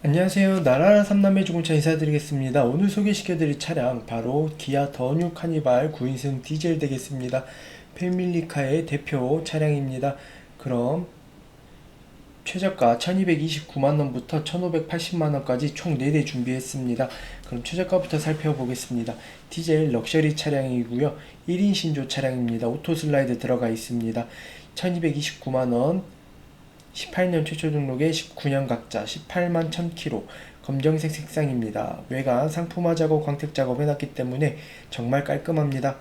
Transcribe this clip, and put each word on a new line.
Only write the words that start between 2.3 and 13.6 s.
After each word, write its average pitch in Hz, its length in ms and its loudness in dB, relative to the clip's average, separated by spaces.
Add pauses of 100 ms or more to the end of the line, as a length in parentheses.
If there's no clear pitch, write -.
오늘 175 240 4
소개시켜드릴 185 680 0
차량 123 460 -2
바로 127 540 -2
기아 139 340 0
더뉴 156 400 0
카니발 151 580 2
구 127 160 -4
인승 131 360 -2
디젤 156 380 0
되겠습니다. 131 680 -2 (480)
패밀리카의 165 920 0
대표 143 580 -2
차량입니다. 139 760 0 (420)
그럼 131 480 -2 (1400)
최저가 180 540 2
천이백이십구만 156 1000 2